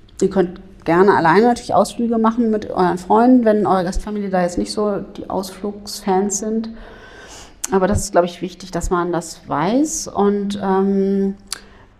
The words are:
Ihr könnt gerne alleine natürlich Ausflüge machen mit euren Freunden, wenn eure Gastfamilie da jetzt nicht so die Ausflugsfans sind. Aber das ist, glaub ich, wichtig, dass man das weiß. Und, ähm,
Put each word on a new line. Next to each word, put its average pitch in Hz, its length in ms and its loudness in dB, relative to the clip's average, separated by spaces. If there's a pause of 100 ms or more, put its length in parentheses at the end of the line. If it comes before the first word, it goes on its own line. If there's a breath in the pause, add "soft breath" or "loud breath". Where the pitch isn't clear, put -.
(220)
Ihr 190 80 2
könnt 185 300 -2 (240)
gerne 330 300 6
alleine 165 320 4
natürlich - 280 0
Ausflüge 226 440 0
machen 226 320 2
mit 208 200 -4
euren 180 280 0
Freunden, 233 460 4
wenn 214 220 4
eure 185 180 2
Gastfamilie 202 460 -4
da 180 120 0
jetzt 175 160 -2
nicht 208 140 -4
so 208 240 -2 (200)
die - 140 -12
Ausflugsfans 196 1080 -4
sind. 220 320 -4 (1000 loud breath)
Aber 185 160 2
das 202 120 0
ist, - 140 -6
glaub 175 120 4
ich, 180 180 -8
wichtig, - 300 -12
dass 170 180 -6
man 175 220 0
das 165 340 -6
weiß. 220 600 -2
Und, 202 520 0
ähm, 196 760 0 (640 loud breath)